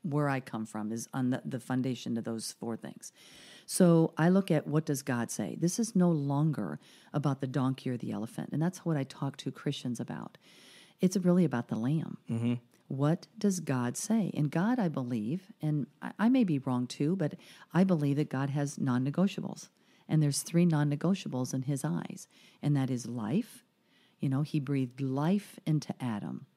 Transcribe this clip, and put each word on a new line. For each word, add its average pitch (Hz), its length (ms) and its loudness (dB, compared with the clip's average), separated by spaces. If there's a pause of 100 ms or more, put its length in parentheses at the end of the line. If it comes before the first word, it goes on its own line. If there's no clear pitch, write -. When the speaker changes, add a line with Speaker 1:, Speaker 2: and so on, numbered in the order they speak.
Speaker 1:
where 147 260 0
I 135 120 0
come 113 260 -8
from, 107 260 -6
is 117 220 -8
on 127 160 0
the, 127 140 -2
the 113 160 -6
foundation 123 580 -2
of 113 60 -6
those 113 280 -6
four 113 240 -8
things. - 360 -16 (520)
So 170 540 6
I 160 100 6
look 190 220 4
at, 156 160 2
what 156 180 0
does 139 180 -2
God 120 280 -2
say? 90 280 -6
This 175 200 0
is 226 180 -2
no 180 140 6
longer 139 680 0 (360)
about 143 260 0
the 139 60 -2
donkey 131 420 -2
or 123 80 -2
the 117 160 -6
elephant. - 400 -6
And 147 80 -2
that's 180 240 -2
what 165 120 0
I 135 80 0
talk 135 340 -6
to - 140 -6
Christians 135 480 -4
about. - 360 -10 (640)
It's 185 160 2
really 180 280 6
about 127 240 0
the 110 80 -2
lamb. 135 420 -2 (120)
Speaker 2:
Mm-hmm. 120 240 0 (340)
Speaker 1:
What 147 400 0 (100)
does 190 220 2
God 127 360 -2
say? 220 400 0
And 143 140 2
God, 220 280 0
I 190 100 2
believe, 127 600 -4 (120)
and 151 240 0 (160)
I, - 160 -10
I 214 100 4
may 254 160 6
be 156 140 2
wrong 123 280 -2
too, 151 300 -2
but 151 180 -2 (380)
I 175 120 6
believe 147 320 2
that 151 120 0
God 135 220 -2
has 143 280 -2
non-negotiables. 135 920 0 (380)
And 156 140 4
there's 143 200 2
three 170 240 4
non-negotiables 147 880 0
in 131 80 -2
his 139 220 -2
eyes. - 440 -6 (320)
And 147 160 2
that 135 140 0
is 120 160 -4
life. 120 580 -4 (540)
You 143 100 -2
know, 135 140 2
he 151 180 0
breathed 131 400 -2
life 147 680 0
into 156 340 0
Adam. 101 460 -6 (100)